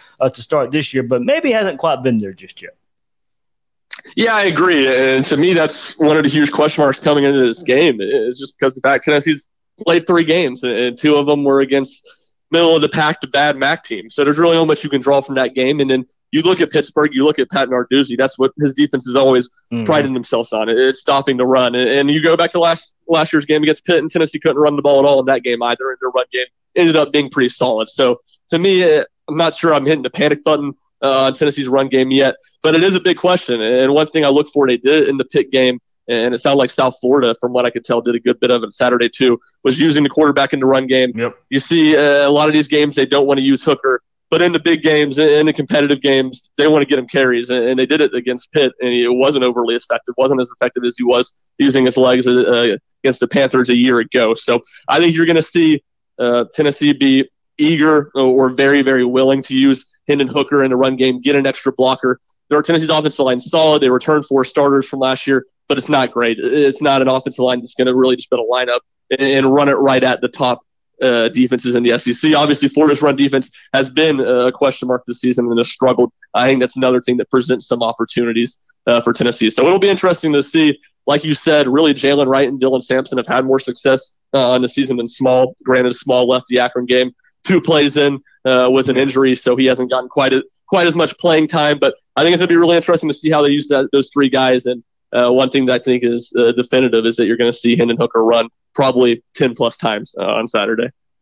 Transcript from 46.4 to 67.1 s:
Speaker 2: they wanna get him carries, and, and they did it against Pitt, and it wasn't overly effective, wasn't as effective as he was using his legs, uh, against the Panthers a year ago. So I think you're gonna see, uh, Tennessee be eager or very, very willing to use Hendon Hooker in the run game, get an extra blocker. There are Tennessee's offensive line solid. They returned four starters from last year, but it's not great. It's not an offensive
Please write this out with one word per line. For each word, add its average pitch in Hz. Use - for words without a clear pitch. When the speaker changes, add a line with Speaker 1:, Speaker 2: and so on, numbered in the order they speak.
Speaker 2:
they 147
wanna 151
get 143
him 120
carries, 123
and, 123
and 131
they 131
did 143
it 139
against 123
Pitt, 135
and 123
it 120
wasn't 131
overly 120
effective, 120
wasn't 131
as 123
effective 123
as 123
he 123
was 123
using 135
his 127
legs, 127
uh, 120
against 135
the 123
Panthers 127
a 127
year 123
ago. 113
So 117
I 143
think 165
you're 165
gonna 165
see, 156
uh, 120
Tennessee 147
be 135
eager 151
or 131
very, 139
very 131
willing 131
to 131
use 135
Hendon 143
Hooker 139
in 135
the 127
run 131
game, 127
get 139
an 139
extra 135
blocker. 127
There 147
are 151
Tennessee's 160
offensive 151
line 127
solid. 156
They 127
returned 139
four 135
starters 139
from 139
last 131
year, 135
but 139
it's 123
not 135
great. 117
It's 139
not 139
an 131
offensive 131